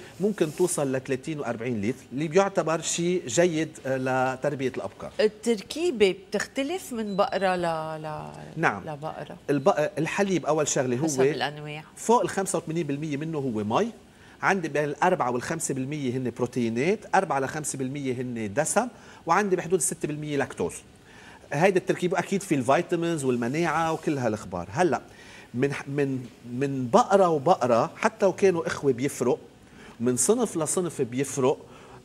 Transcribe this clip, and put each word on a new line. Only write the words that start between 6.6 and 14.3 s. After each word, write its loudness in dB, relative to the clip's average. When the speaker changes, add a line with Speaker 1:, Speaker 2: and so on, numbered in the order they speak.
Speaker 2:
من -4
بقرة 2
ل-، -4
ل-، -10
Speaker 1:
نعم. 2
Speaker 2:
لبقرة؟ -10
Speaker 1:
الب-، 4
الحليب 0
أول 2
شغلة 0
هو 0
Speaker 2:
حسب 2
الأنواع. -2
Speaker 1:
فوق 4
ال 0
خمسة -2
وثمانين -2
بالمية -4
منه -4
هو -2
مي، 2